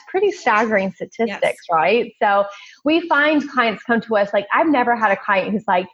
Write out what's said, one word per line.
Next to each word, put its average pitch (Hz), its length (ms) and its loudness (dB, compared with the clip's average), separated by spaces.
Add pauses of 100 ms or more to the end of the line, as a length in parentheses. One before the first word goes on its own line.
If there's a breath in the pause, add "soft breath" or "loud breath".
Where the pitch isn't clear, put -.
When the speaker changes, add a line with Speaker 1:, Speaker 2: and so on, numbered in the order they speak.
Speaker 1:
pretty 392 220 0
staggering 214 640 0
statistics, - 480 -6
Speaker 2:
Yes. - 140 0 (140)
Speaker 1:
right? 196 520 0
So 202 240 2 (400 loud breath)
we 320 240 2
find 294 420 2
clients 233 320 -2
come 233 160 0
to 220 160 -2
us, 202 160 0
like, 202 220 -2
I've 311 160 2
never 247 260 4
had 220 160 2
a 196 60 0
client 190 340 -2
who's 214 160 -4
like, 185 260 0